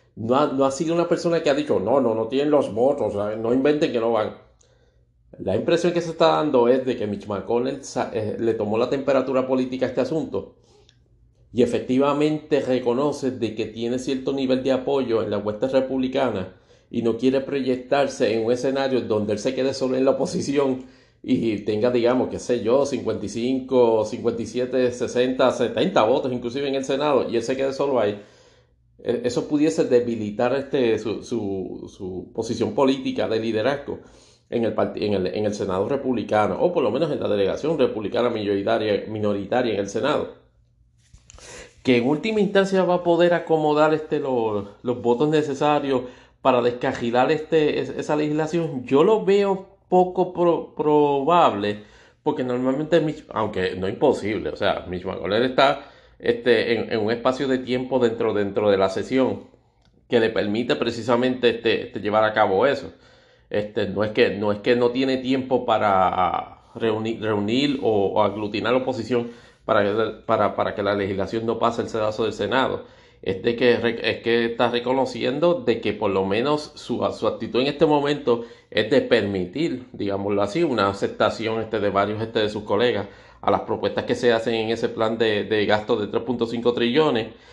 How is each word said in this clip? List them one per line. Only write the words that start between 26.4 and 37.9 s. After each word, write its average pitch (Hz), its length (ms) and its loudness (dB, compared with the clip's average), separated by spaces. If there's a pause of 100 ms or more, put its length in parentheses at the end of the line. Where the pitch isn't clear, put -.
en 135 80 -2
el 135 80 -2
Senado 135 440 2
y 110 80 -2
él 117 60 0
se 131 140 -2
quede 135 160 -2
solo 139 280 0
ahí. 104 220 -2 (800)
E-, 117 220 -2
eso 127 240 -2
pudiese 156 360 2
debilitar, 117 720 0
este, 123 440 0
su, 107 260 -6
su, 98 680 -6
su 90 380 -12
posición 107 420 -4
política 131 540 0
de 110 120 0
liderazgo 113 580 -2 (500)
en 117 160 -2
el 110 100 -2
parti-, 101 300 -2
en 104 100 0
el, 92 120 0
en 107 180 -4
el 104 100 -2
Senado 98 340 -2
republicano, 107 720 0
o 180 120 2
por 165 120 0
lo 107 80 0
menos 151 180 0
en 127 80 -4
la 104 100 -4
delegación 101 480 0
republicana 117 540 0